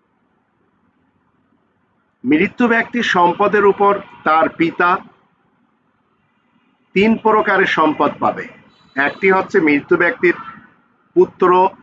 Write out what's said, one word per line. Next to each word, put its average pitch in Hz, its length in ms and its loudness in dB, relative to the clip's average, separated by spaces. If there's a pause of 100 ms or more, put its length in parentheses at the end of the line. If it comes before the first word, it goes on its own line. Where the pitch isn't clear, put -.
(2250)
মৃত্যু 160 440 0
ব্যক্তির 233 460 -2
সম্পদের 185 580 0
উপর 202 200 0 (320)
তার 165 220 0 (120)
পিতা 170 300 -2 (2000)
তিন 202 160 2 (140)
প্রকারের 214 540 0
সম্পদ 151 320 0 (120)
পাবে। 101 220 -4 (520)
একটি 143 400 -2
হচ্ছে 190 240 -2
মৃত্যু 147 420 0
ব্যক্তির 170 340 -2 (800)
পুত্র, 180 320 0 (340)